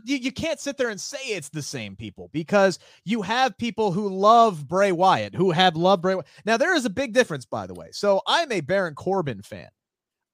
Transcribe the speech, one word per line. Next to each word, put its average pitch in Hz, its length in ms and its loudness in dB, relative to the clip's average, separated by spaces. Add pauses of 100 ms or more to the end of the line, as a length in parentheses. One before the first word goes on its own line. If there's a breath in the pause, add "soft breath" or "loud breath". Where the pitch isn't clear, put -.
you, 269 120 -2
you 254 140 -6
can't 311 300 -6
sit - 180 -8
there 247 100 -4
and 208 100 -8
say - 200 -12
it's 214 300 -8
the 156 120 -10
same 107 360 -12
people, 95 360 -14
because 190 460 2 (260 soft breath)
you 214 180 -2
have 233 360 0
people 220 320 -2
who 202 180 -2
love 196 600 4
Bray 190 240 2
Wyatt, 160 420 2
who 180 160 2
have 175 240 4
loved 175 280 2
Bray 185 120 0
Wy-, 185 80 -4 (240 loud breath)
Now, 226 100 2
there 339 200 2
is 247 80 0
a 240 60 -4
big 226 220 -4
difference, 175 320 0
by 107 220 -8
the 90 80 -14
way. 82 160 -16
So 196 360 0
I'm 294 260 0
a 190 80 0
Baron 170 340 -2
Corbin 147 480 -2
fan. 87 260 -16 (640)